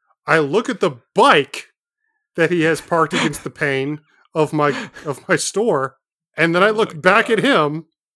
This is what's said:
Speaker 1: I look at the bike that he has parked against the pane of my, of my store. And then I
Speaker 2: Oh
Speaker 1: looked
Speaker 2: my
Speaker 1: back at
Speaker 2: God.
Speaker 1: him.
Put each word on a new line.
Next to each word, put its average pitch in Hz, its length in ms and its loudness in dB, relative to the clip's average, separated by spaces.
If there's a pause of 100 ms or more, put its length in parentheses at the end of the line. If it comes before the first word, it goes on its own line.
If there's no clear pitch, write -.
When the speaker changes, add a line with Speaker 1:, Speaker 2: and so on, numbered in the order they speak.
(240)
Speaker 1:
I 156 140 2
look 160 300 0
at 240 100 -6
the 151 200 -2 (180)
bike 190 520 2 (680)
that 165 160 0
he 175 100 0
has 156 180 0
parked 160 320 -2
against 240 300 -4
the - 80 -12
pane 143 500 -4 (340)
of 156 180 0
my, 147 360 -2 (160)
of 143 240 -10
my 190 60 0
store. 156 600 -2 (420)
And 165 160 2
then 180 80 2
I 214 80 4
Speaker 2:
Oh - 20 0
Speaker 1:
looked 214 220 -2
Speaker 2:
my 151 60 -14
Speaker 1:
back 202 280 2
at 220 140 0
Speaker 2:
God. - 20 2
Speaker 1:
him. 151 420 0 (300)